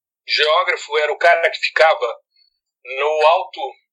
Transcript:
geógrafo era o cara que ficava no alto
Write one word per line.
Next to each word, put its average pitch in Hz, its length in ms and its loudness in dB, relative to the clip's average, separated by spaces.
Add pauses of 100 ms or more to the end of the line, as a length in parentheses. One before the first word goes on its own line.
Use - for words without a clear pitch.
(260)
geógrafo 147 720 -2
era 151 140 -2
o - 60 -8
cara 165 300 2
que - 100 -10
ficava 151 600 0 (640)
no 151 420 0
alto 165 340 0 (320)